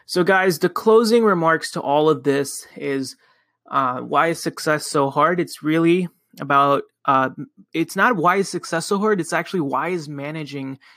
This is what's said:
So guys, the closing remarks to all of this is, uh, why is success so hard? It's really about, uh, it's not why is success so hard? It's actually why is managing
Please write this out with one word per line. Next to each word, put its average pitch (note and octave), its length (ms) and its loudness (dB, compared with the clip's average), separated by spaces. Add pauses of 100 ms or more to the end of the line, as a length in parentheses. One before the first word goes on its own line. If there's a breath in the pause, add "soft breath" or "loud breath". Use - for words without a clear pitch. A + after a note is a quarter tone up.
So F3+ 180 -2
guys, F#3+ 360 2
the F3 100 2
closing A3+ 540 4
remarks E3 480 2
to E3+ 80 -6
all D3+ 280 2
of C#3 140 2
this C#3 440 -2 (100)
is, C#3 400 -6 (540)
uh, B2+ 300 -2
why C#3+ 280 0
is E3 120 -4
success D#3 460 -4
so C#3 240 0
hard? E3 300 2
It's - 220 -8
really E3+ 460 2 (320)
about, C#3+ 440 2 (200)
uh, C3 260 2 (440)
it's D#3+ 220 -4
not G#3+ 200 2
why F3 200 2
is G3 120 0
success - 380 -6
so G3+ 120 0
hard? G#3 220 0
It's D#3 120 -8
actually F3 280 -2
why C#3 280 -2
is E3 200 -6
managing C#3 720 -10 (180 soft breath)